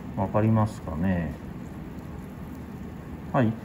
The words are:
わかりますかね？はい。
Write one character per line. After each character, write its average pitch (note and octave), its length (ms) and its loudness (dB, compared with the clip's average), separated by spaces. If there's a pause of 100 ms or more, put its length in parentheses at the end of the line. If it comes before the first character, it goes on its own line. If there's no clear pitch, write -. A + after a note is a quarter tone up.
(180)
わ G2 100 2
か G2+ 140 4
り A2 100 8
ま A2 160 6
す - 140 -6
か D#2 160 -4
ね？ E2+ 360 2 (2000)
は C3+ 120 6
い。 A2 80 6 (140)